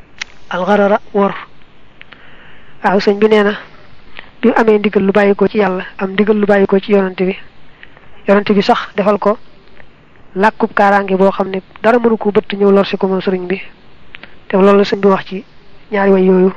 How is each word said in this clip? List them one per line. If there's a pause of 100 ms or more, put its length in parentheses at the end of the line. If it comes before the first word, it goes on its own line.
(500)
alxarara (140)
wor. (1500)
Waaw,
sëñ
bi
nee
na, (880)
bi
mu
amee
ndigal
lu
bàyyi
ko
ci
yàlla, (160)
am
ndigal
lu
bàyyi
ko
ci
yonante
bi, (920)
Yonent
bi
sax
defal
ko (1000)
làkkub
kaaraange
boo
xam
ne (200)
dara
mënu
ko
bëtt
ñëw
lor
si
ko
moom
sëriñ
bi. (840)
Te
loolu
la
sëñ
bi
wax
ci (480)
ñaari
way
yooyu,